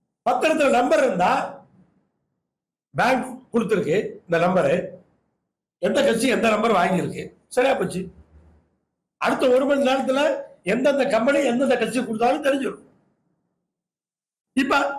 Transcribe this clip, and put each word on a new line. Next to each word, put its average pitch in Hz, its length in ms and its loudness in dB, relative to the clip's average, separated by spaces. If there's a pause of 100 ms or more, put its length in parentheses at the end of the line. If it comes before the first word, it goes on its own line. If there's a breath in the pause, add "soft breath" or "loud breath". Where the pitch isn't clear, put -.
(260)
பத்திரத்துல 294 500 2
நம்பர் 269 280 2
இருந்தா 190 260 2 (1600)
பேங்க் 226 360 0 (220)
கொடுத்துருக்கு 180 440 0 (300)
இந்த 165 180 0
நம்பரு, 175 300 2 (1080)
எந்த 214 260 0
கட்சி 226 280 0
எந்த 214 180 0
நம்பர் 220 260 2
வாங்கியிருக்கு, 175 440 -2 (320)
சரியா 254 200 2
போச்சு. 180 260 -4 (1200)
அடுத்த 254 340 0
ஒரு 269 140 2
மணி 269 180 2
நேரத்துல 262 340 0 (520)
எந்தெந்த 269 300 2 (100)
கம்பெனி 262 260 2 (120)
எந்தெந்த 247 260 2
கட்சி 233 220 -2
கொடுத்தாலும் 247 460 0
தெரிஞ்சிடும். 269 380 -4 (1700)
இப்ப 269 160 0 (260)